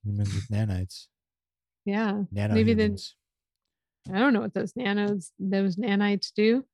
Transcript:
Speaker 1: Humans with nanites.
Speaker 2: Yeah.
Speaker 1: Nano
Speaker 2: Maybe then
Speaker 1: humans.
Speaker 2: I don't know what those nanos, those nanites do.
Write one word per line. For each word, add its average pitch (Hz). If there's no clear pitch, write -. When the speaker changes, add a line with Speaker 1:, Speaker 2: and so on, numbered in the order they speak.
Speaker 1:
Humans 104
with 101
nanites. 101
Speaker 2:
Yeah. 208
Speaker 1:
Nano 208
Speaker 2:
Maybe 220
then 214
Speaker 1:
humans. -
Speaker 2:
I 190
don't 262
know 208
what 214
those -
nanos, 208
those 196
nanites 202
do. 226